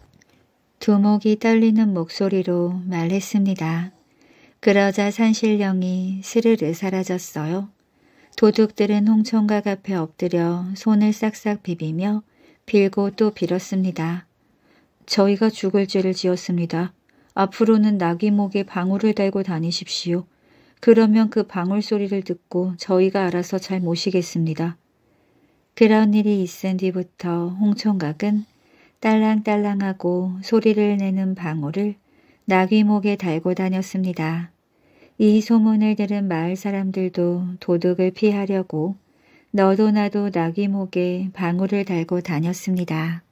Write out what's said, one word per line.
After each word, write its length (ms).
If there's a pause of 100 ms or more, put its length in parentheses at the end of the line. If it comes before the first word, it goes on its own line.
(800)
두목이 640
떨리는 520
목소리로 920
말했습니다. 1080 (680)
그러자 480
산신령이 1120
스르르 500
사라졌어요. 960 (680)
도둑들은 720
홍총각 580
앞에 300
엎드려 680 (120)
손을 360
싹싹 520
비비며 580 (440)
빌고 500
또 140
빌었습니다. 960 (800)
"저희가 440
죽을 380
죄를 260
지었습니다. 760 (420)
앞으로는 640
나귀 320
목에 320
방울을 520
달고 280
다니십시오. 840 (520)
그러면 500
그 140
방울 400
소리를 400
듣고 540
저희가 500
알아서 320
잘 220
모시겠습니다." 960 (960)
그런 400
일이 260
있은 360
뒤부터 720
홍총각은 960 (560)
딸랑딸랑하고 1400
소리를 540
내는 360
방울을 640 (480)
나귀 400
목에 320
달고 380
다녔습니다. 960 (680)
이 220
소문을 540
들은 320
마을 300
사람들도 1040
도둑을 500
피하려고 880 (560)
너도 400
나도 400
나귀 340
목에 680
방울을 520
달고 380
다녔습니다. 1080